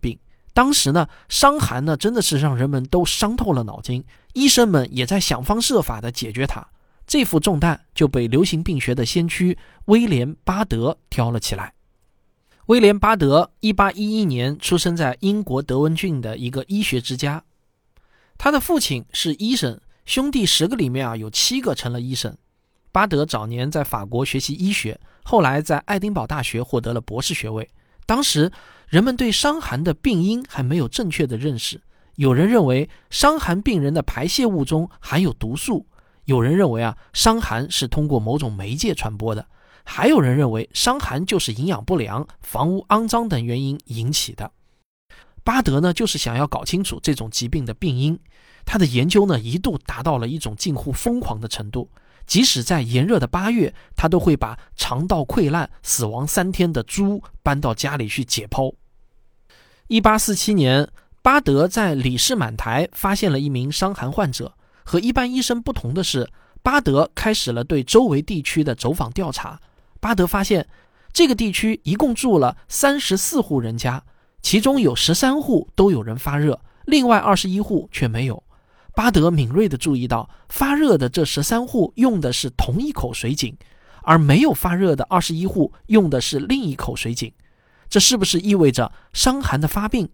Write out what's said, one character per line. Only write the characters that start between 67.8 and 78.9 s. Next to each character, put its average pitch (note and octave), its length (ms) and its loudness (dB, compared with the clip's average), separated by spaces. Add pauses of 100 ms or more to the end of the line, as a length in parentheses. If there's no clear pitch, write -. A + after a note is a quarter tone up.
周 A3+ 220 2
围 D3 160 0
地 D#3 220 -6
区 D#3 200 -2
的 C3+ 120 -4
走 B2 180 -4
访 E3 180 -6
调 E3+ 220 -6
查。 - 280 -12 (400)
巴 A3 140 -2
德 F3+ 120 4
发 G3 160 -2
现， G3 240 0 (460)
这 E4 160 4
个 B3+ 60 2
地 G#3+ 180 -2
区 G#3+ 320 -2
一 D#3 100 -2
共 A#3+ 200 2
住 A3 240 2
了 B2 180 2 (120)
三 C#4 300 2
十 F#3+ 180 -2
四 B3+ 240 0
户 C#3 200 -2
人 A2+ 160 -4
家， B2+ 260 -4 (400)
其 G3+ 180 2
中 C4+ 200 2
有 C#3+ 140 4
十 D#3+ 200 0
三 C4+ 260 2
户 B3 340 0
都 G3 160 6
有 A#2+ 120 0
人 A2+ 140 -8
发 C#3+ 220 -4
热， D3 220 0 (260)
另 C4+ 200 4
外 A#3 120 6
二 G3+ 180 2
十 F#3+ 120 -2
一 F#3+ 120 -2
户 - 320 -2
却 B2 160 -2
没 A2+ 180 -4
有。 A#2 160 -8 (520)